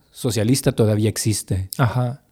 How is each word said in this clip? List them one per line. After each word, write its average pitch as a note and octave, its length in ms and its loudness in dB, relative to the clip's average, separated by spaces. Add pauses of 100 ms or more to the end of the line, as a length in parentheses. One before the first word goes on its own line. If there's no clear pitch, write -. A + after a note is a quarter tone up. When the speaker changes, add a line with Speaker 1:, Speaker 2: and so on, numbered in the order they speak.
(120)
Speaker 1:
socialista A#2+ 600 0
todavía G#2+ 360 2
existe. G#2 600 -2 (100)
Speaker 2:
Ajá. B2 540 0